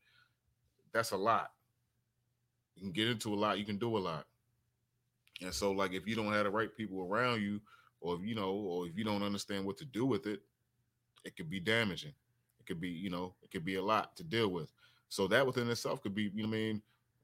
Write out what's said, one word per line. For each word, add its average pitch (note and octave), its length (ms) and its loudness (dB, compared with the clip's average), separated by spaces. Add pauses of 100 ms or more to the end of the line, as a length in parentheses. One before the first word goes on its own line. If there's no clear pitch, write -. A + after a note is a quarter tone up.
(920)
that's A#2 180 2
a G2+ 60 0
lot. G2+ 340 2 (1200)
You - 60 -20
can F#2+ 100 -6
get G#2+ 160 2
into A2+ 260 0
a - 20 0
lot. G#2 240 2
You G#2 60 -4
can G#2 120 -2
do A2+ 200 0
a - 20 2
lot. E2 260 -2 (1160)
And F2+ 120 -6
so, G2+ 180 2
like, F#2+ 220 2
if F#2 140 -4
you A2 80 0
don't G#2+ 180 0
have G#2 120 4
the G2 60 2
right G#2+ 240 0
people F#2+ 300 -6
around A2+ 360 2
you, G#2 200 -2 (380)
or F2 160 -2
if, F2 60 -6
you A2+ 140 -4
know, G2 160 0
or F2+ 360 -2
if E2+ 100 -8
you A2 60 0
don't G#2 200 2
understand G2+ 420 -2
what G2 120 -2
to D3+ 80 -12
do B2 200 -2
with A2+ 200 2
it, G#2 160 -2 (840)
it F2+ 100 -14
could E2 140 -8
be F#2 100 -4
damaging. F2 540 2 (460)
It - 60 -20
could E2+ 140 -6
be, F2+ 100 -4
you F2+ 200 -6
know, F#2 340 -4
it - 80 -20
could F2 140 -6
be F#2+ 100 -2
a F#2 80 0
lot G#2 320 2
to F2+ 80 -14
deal A2 240 2
with. F2 240 -2 (380)
So G2 180 2
that B2 180 6
within A#2+ 240 0
itself - 320 -2
could G2 140 -4
be, G#2 180 0
you G#2+ 80 -4
know A2 80 0
what A2 60 0
I - 20 0
mean, A2 240 -2 (420)